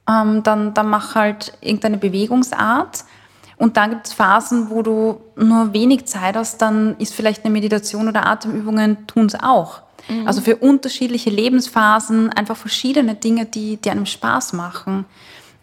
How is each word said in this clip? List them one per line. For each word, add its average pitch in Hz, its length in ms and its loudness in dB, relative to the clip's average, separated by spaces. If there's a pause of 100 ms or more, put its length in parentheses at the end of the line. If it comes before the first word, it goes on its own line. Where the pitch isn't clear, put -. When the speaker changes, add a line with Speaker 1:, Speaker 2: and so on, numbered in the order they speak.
Speaker 1:
ähm, 214 340 2
dann, 214 300 0
dann 214 160 0
mach 208 260 -2
halt 208 460 -2
irgendeine 208 360 -2
Bewegungsart. 226 1080 -2 (520)
Und 226 200 2
dann 214 140 4
gibt's 233 220 -10
Phasen, 220 580 2
wo 220 100 -2
du 220 400 0 (160)
nur 226 360 4
wenig 247 340 2
Zeit 190 280 -2
hast, 226 260 -4
dann 214 360 2
ist 214 160 -6
vielleicht 214 320 -2
eine 214 80 2
Meditation 208 560 -2
oder 214 160 0
Atemübungen 214 800 0
tun's 214 280 2
auch. 226 460 0 (280)
Speaker 2:
Mhm. 220 180 -4
Speaker 1:
Also 226 140 0
für 226 160 2
unterschiedliche 254 720 0
Lebensphasen 220 1040 2
einfach 208 260 -4
verschiedene 254 580 -2
Dinge, 226 300 0
die, 214 320 -6
die 208 120 -4
einem 202 160 -2
Spaß - 460 -4
machen. 185 540 -6 (580)